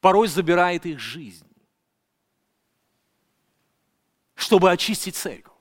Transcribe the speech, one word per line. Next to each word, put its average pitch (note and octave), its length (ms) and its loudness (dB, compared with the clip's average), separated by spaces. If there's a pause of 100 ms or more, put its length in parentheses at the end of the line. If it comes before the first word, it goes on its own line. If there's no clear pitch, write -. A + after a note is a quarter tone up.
порой G3 280 4
забирает F3 580 0
их D3+ 140 -10
жизнь, G#2+ 480 -16 (3000)
чтобы F#3 340 4
очистить F#3 460 -4
церковь. - 440 -14